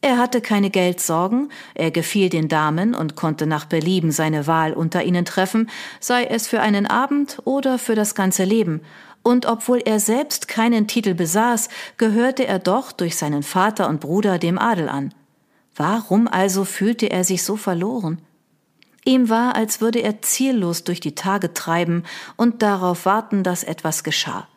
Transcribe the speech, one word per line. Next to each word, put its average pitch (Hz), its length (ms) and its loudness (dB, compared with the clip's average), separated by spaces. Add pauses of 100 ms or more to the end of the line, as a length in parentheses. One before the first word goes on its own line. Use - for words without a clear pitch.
Er 254 180 2
hatte 247 220 2
keine 202 280 2
Geldsorgen, 180 800 0 (240)
er 160 180 0
gefiel 180 360 2
den 160 200 0
Damen 160 480 2
und 156 180 -4
konnte 156 320 -2
nach 156 200 -2
Belieben 165 440 0
seine 156 380 0
Wahl 160 240 2
unter 165 320 -2
ihnen 175 200 0
treffen, 220 460 0 (300)
sei 247 240 0
es 226 240 -4
für 226 120 0
einen 202 260 2
Abend 269 580 0
oder 269 340 0
für 233 160 -2
das 214 220 0
ganze 190 260 2
Leben. 185 400 2 (440)
Und 247 200 4
obwohl 233 320 0
er 214 220 0
selbst 254 480 -2
keinen 226 380 2
Titel 208 280 0
besaß, 214 560 0 (260)
gehörte 240 500 2
er 190 120 0
doch 202 340 0
durch 170 240 -4
seinen 147 260 -2
Vater 185 460 0
und 151 120 -2
Bruder 185 380 0
dem 170 200 0
Adel 208 320 0
an. 139 240 -6 (600)
Warum 208 540 2
also 190 380 2
fühlte 220 400 0
er 180 180 0
sich 185 180 0
so 202 140 -4
verloren? 185 640 -4 (840)
Ihm 254 240 4
war, 233 260 2
als 220 240 -2
würde 233 200 0
er 214 200 -2
ziellos 214 640 0
durch 175 160 -4
die 147 140 -6
Tage 190 400 -2
treiben 170 480 0 (340)
und 233 240 2
darauf 185 460 0
warten, 202 360 2
dass 180 220 -2
etwas - 400 -6
geschah. - 420 -4 (100)